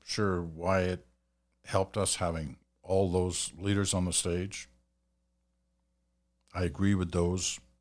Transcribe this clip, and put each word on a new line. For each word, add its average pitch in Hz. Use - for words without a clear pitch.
sure 95
why 85
it 90
helped -
us 98
having 80
all 95
those 90
leaders 98
on 90
the 87
stage. 90
I 95
agree 98
with 90
those 87